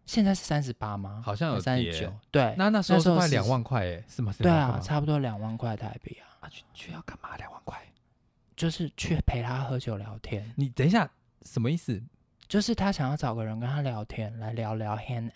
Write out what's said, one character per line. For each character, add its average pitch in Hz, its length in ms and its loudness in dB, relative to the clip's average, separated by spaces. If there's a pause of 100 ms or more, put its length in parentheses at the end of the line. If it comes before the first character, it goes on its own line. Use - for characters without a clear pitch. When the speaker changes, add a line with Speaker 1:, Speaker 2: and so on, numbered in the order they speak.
Speaker 1:
现 220 180 2
在 196 100 4
是 - 80 -4
三 147 200 0
十 127 100 -6
八 107 240 -6
吗？ 98 280 -8
Speaker 2:
好 101 120 -2
像 160 140 0
有 113 60 0
跌。 98 40 0
Speaker 1:
三 127 180 2
十 82 220 -2
九， 90 120 -4 (180)
对。 120 260 4
Speaker 2:
那， 202 140 4
那 214 100 4
时 185 140 4
候 185 40 8
是 170 160 6
快 175 140 6
两 110 180 4
万 - 20 4
Speaker 1:
那 - 0 -
时 - 40 4
候 127 60 4
是 117 40 0
Speaker 2:
块 120 220 0
欸， 87 240 -4
是 - 140 -6
吗？ 104 100 0
是 - 100 -2
两 165 160 8
万 139 80 4
块 120 60 2
吗？ - 60 -2
Speaker 1:
对 - 20 -2
啊， - 20 -
差 147 160 0
不 147 60 2
多 151 140 2
两 117 200 -2
万 110 180 -4
块 113 200 -2
台 110 260 -8
币 - 180 -14
啊。 - 40 -20 (160)
Speaker 2:
啊， - 80 -16
去， - 240 -20
去 - 200 -16
要 165 100 -12
干 - 200 -14
嘛？ - 140 -12
两 - 160 -14
万 - 120 -18
块？ - 140 -12 (760)
Speaker 1:
就 165 140 0
是 160 260 -4
去 - 200 0 (100)
陪 123 160 2
他 127 180 -4
喝 127 180 -4
酒 110 200 -4
聊 104 240 -10
天。 110 340 -8
Speaker 2:
你 139 140 0
等 131 160 2
一 170 40 6
下， 214 180 4 (340)
什 - 180 -4
么 117 100 2
意 170 60 2
思？ 110 260 -4 (460)
Speaker 1:
就 202 100 2
是 208 160 2
他 196 160 2
想 135 200 0
要 147 60 -2
找 120 180 -2
个 113 100 -2
人 110 160 -4
跟 120 80 -2
他 143 140 -2
聊 117 220 -2
天， 110 340 -8
来 110 160 -6
聊 110 220 -4
聊 107 200 -4
hang 117 400 -6